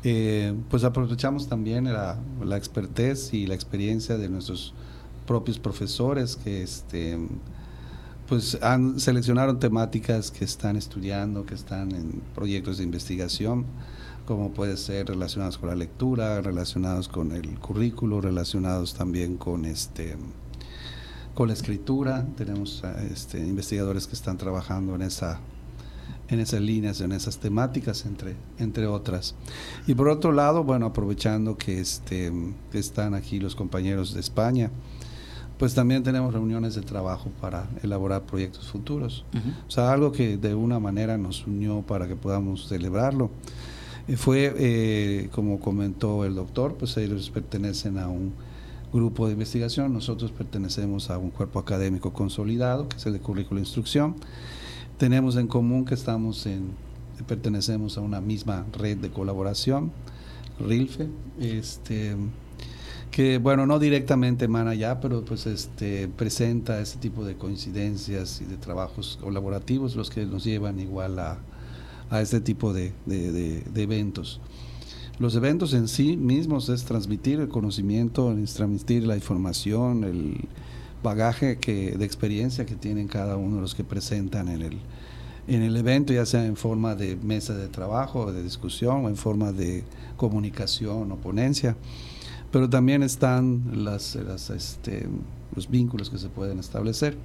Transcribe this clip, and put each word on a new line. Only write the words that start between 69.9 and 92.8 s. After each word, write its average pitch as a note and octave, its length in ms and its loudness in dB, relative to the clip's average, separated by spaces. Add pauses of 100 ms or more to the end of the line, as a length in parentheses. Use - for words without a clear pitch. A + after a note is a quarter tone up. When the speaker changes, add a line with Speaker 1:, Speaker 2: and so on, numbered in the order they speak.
Speaker 1:
los G#2+ 120 -4
que G#2+ 160 -4
nos F#2+ 200 -4
llevan G#2 340 0
igual F#2 400 -4
a, E2 200 -4 (720)
a A2 120 2
este A2 180 4
tipo A2 320 2
de, F#2 220 0 (120)
de, F2+ 280 0
de, E2 280 -2
de G#2+ 220 -2
eventos. G#2 560 -2 (800)
Los A#2+ 160 4
eventos C#3+ 380 4
en A#2 140 6
sí D3+ 300 4
mismos C#3 520 4
es B2 140 2
transmitir A2+ 560 2
el D3 80 2
conocimiento, A2+ 920 2
es G#2 160 0
transmitir A2 540 2
la A2 80 4
información, G#2 880 2
el F2 440 -2 (560)
bagaje A#2 540 4
que, G2 340 0
de F#2 120 0
experiencia A2 640 0
que G#2 100 -6
tienen G#2 320 -2
cada G2+ 300 0
uno G2 200 0
de G2 40 0
los F#2 140 -4
que G2+ 100 -2
presentan F#2+ 640 -2
en E2 120 -2
el, D#2+ 180 -6 (680)
en A#2+ 140 4
el A2+ 160 4
evento, C3 340 4
ya A#2+ 140 6
sea A2+ 200 4
en G#2+ 120 0
forma A2+ 380 2
de G2 200 -2
mesa G#2+ 380 0
de G2 160 -4
trabajo, A2 640 -2
de F2+ 100 -4
discusión, A#2+ 640 0
o - 40 2
en G#2+ 60 0
forma G#2 380 2
de F2+ 320 0 (320)
comunicación G#2 960 0
o - 20 -6
ponencia. A#2 600 2 (760)
Pero C3 180 6
también C3+ 340 6